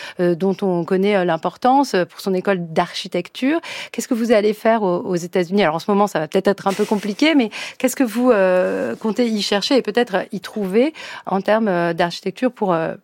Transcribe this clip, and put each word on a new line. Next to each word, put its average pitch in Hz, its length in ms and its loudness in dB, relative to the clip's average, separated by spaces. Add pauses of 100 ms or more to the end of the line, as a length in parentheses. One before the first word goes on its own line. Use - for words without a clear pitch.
(200)
euh, 175 160 2
dont 185 260 0
on 180 220 0
connaît, 196 320 2
euh, 180 80 2
l'importance, 247 720 2
euh, 180 100 2
pour - 160 -14
son 196 140 -2
école 180 380 -2
d'architecture. 185 840 -2 (320)
Qu'est-ce - 160 -8
que 262 80 -2
vous 226 160 0
allez 214 220 4
faire 226 320 2
aux, 180 140 2
aux 185 180 -4
États-Unis ? 180 480 0
Alors 156 120 2
en 160 40 -4
ce - 100 -4
moment, 202 160 4
ça 160 140 -2
va 156 80 -4
peut-être - 200 0
être 196 200 0
un 196 40 2
peu 208 120 -2
compliqué, 208 500 0
mais 233 160 2 (280)
qu'est-ce 254 180 0
que 269 80 2
vous, 240 260 2
euh, 190 640 2
comptez 220 300 0
y 220 160 -2
chercher 202 340 0
et 233 60 4
peut-être 208 480 -2
y 190 100 -6
trouver 214 520 0 (320)
en 190 160 -2
termes, 214 280 0
euh, 170 260 0
d'architecture 180 580 -2
pour, 185 220 -2
euh, 160 180 -2 (120)